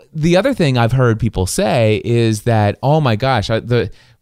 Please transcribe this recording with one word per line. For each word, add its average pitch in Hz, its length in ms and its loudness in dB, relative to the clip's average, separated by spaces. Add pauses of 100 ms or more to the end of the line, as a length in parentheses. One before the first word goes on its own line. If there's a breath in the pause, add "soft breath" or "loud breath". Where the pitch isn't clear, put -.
(120)
the 160 240 0
other 226 200 0
thing 135 240 0
I've 117 140 0
heard 120 260 2
people 98 260 -2
say 120 580 0
is 113 400 0
that, 107 380 0
"Oh 147 180 2
my 127 160 0
gosh, 120 360 -2
I, 113 80 0
the, 117 320 -2 (300 soft breath)